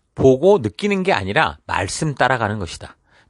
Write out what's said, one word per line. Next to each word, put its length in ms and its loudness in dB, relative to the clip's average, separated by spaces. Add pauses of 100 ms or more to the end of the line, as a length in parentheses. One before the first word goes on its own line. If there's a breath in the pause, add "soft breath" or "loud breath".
(140)
보고 440 4
느끼는 440 -4
게 120 0
아니라 420 -2 (100)
말씀 480 -4
따라가는 440 0
것이다. 360 -12 (360 soft breath)